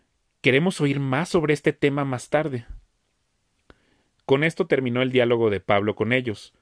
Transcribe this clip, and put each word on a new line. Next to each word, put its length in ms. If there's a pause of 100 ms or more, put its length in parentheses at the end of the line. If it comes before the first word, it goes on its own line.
(420)
"Queremos 400
oír 180
más 300
sobre 240
este 180
tema 320
más 260
tarde". 360 (1600)
Con 180
esto 220
terminó 360
el 100
diálogo 380
de 100
Pablo 360
con 160
ellos, 500